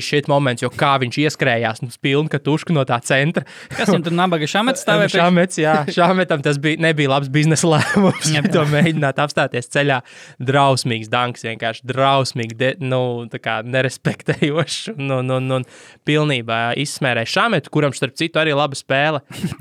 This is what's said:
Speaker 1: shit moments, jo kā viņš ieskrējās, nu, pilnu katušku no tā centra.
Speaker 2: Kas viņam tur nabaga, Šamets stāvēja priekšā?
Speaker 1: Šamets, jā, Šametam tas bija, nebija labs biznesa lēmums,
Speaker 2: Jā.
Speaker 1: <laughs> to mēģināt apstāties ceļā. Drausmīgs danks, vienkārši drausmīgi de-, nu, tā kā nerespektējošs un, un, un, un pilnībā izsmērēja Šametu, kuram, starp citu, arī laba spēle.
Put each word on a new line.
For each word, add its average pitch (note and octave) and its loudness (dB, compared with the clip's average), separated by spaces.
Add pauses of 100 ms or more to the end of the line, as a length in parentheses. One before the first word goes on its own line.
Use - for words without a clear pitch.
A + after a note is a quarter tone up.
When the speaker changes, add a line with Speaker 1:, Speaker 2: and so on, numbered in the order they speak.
Speaker 1:
shit D3 -2
moments, C#3+ 2
jo B2+ 0
kā C#3 0
viņš A#2+ -4
ieskrējās, A#2+ 0
nu, B2 -8 (140)
pilnu C#3+ 0
katušku D#3 -2
no C#3 2
tā A#2+ 0
centra. C#3+ 0 (240)
Speaker 2:
Kas G#3+ -4
viņam F#3 4
tur E3 -4
nabaga, E3+ 2
Šamets A3+ 0
stāvēja G#3 2
priekšā? F#3+ 2
Speaker 1:
Šamets, F3+ 4
jā, D#3 2 (160)
Šametam F3 2
tas D3 2
bija, D#3 0
nebija D#3 2
labs C#3 0
biznesa D3+ 2
lēmums, E3 2
Speaker 2:
Jā. D3+ 0
Speaker 1:
<laughs> - -4
to D#3+ 2
mēģināt D3 0
apstāties C3+ -2
ceļā. C#3+ 0 (360)
Drausmīgs B2+ 2
danks, A#2+ -2
vienkārši A2+ -6
drausmīgi B2+ 0
de-, C3 0 (100)
nu, B2+ -2 (320)
tā B2+ -10
kā A2+ -4
nerespektējošs C#3 -2
un, C#3 -8
un, B2+ -2
un, C3 -2
un B2+ -4 (400)
pilnībā C3+ 0 (160)
izsmērēja B2+ -2
Šametu, G#3 0
kuram, D3 0
starp C3 -6
citu, E3 -2
arī D#3 0
laba C#3+ 0
spēle. C#3+ 0 (380)